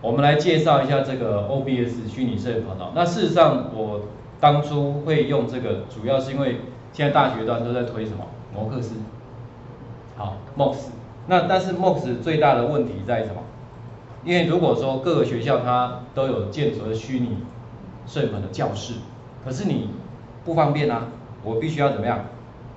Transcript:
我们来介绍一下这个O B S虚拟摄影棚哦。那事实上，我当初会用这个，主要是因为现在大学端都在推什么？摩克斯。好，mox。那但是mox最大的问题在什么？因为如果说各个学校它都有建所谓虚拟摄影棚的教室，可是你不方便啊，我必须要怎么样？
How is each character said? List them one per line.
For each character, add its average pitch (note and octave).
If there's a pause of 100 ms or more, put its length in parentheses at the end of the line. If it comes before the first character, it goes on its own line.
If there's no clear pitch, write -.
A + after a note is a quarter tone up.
我 A#2
们 C#3
来 D3
介 D#3+
绍 C#3+
一 C3
下 C#3
这 C3
个 G#2
O C#3
B B2+
S A2
虚 C3
拟 G#2+
摄 A#2+
影 A2
棚 F#2
哦。 F2
那 F3
事 F3
实 -
上， D3
我 G#2+ (360)
当 D3
初 C#3+
会 D#3
用 C3
这 B2
个， G2+ (100)
主 A2+
要 C3
是 C3+
因 C3+
为 B2+ (320)
现 D3
在 C#3+
大 C3+
学 A2+
端 A#2
都 A#2+
在 B2
推 G#2+
什 G#2+
么？ G2 (300)
摩 A2
克 B2+
斯。 - (1200)
好 G2 (200)
，mox。 C3+ (500)
那 F3
但 F#3
是 F#3
mox C#3
最 D#3+
大 C#3+
的 A#2+
问 C3
题 - (120)
在 A#2
什 G#2
么？ G2 (840)
因 E3+
为 F3
如 F3
果 C#3
说 C3+
各 E3+
个 C#3
学 A#2
校 C3
它 B2 (140)
都 C3+
有 A2
建 C#3+
所 A2
谓 A2
虚 B2+
拟 A2 (680)
摄 -
影 A2
棚 G2+
的 F#2+
教 A2+
室， A#2 (500)
可 C3
是 F#3+
你 B2 (540)
不 E3
方 D3
便 D3
啊， A#2 (360)
我 A2+
必 D#3+
须 C#3+
要 C#3
怎 G#2
么 A2
样？ G#2+ (560)